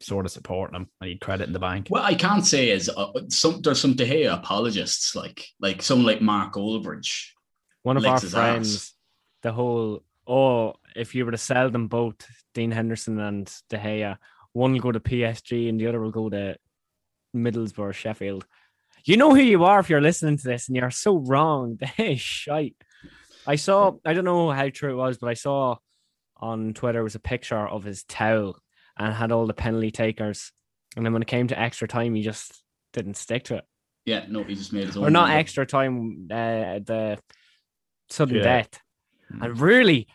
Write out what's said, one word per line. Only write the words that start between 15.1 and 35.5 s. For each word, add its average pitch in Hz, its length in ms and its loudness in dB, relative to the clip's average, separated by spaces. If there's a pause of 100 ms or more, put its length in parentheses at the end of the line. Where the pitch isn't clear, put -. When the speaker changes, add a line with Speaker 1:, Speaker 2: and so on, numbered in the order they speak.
Speaker 3:
S 113 160 -6
G 117 280 -4
and 110 120 -2
the 113 60 -2
other 117 120 -2
will 110 120 -4
go 110 180 -4
to 98 260 -6 (800)
Middlesbrough, 113 580 -4
Sheffield." 98 520 -8 (580)
You 190 140 6
know 285 160 8
who 269 80 10
you 202 220 8
are 202 160 8
if 180 100 0
you're 151 100 4
listening 151 380 2
to 139 60 -8
this, 123 240 -4
and 131 80 -4
you're 123 160 0
so 196 260 2
wrong. 135 580 2
<laughs> - 40 -16
De 131 80 -6
Gea 214 260 -2
is 120 80 -4
shite. - 540 -4 (720)
I 143 80 2
saw, 196 380 4 (120)
I 160 80 2
don't 185 120 2
know 175 260 2
how 139 180 0
true 139 220 -6
it 127 120 -4
was, 127 140 -2
but 120 100 -6
I 120 60 -2
saw 135 440 -2 (600)
on 110 380 -6
Twitter 117 280 -2
was 110 120 -6
a 110 40 -10
picture 113 480 -4
of 98 160 -8
his 98 200 -12
towel 110 560 0 (400)
and 107 120 -2
had 113 200 -2
all 113 160 2
the 107 80 -4
penalty 113 340 -2
takers. 110 600 -4 (440)
And 117 80 -4
then 113 100 0
when 113 100 0
it - 40 -6
came 123 200 0
to 113 120 -4
extra 113 280 -4
time, 117 260 -2
he 107 80 -2
just - 420 -8 (300)
didn't 98 240 -8
stick - 280 -6
to 117 100 -6
it. - 80 -10 (420)
Speaker 2:
Yeah, 110 240 -4
no, 104 140 -6
he 101 100 -8
just 98 200 -10
made 101 120 -4
his 95 120 -8
Speaker 3:
Or 120 100 0
Speaker 2:
own 151 60 6
Speaker 3:
not 170 160 6
Speaker 2:
number. 156 100 4
Speaker 3:
extra 139 260 -2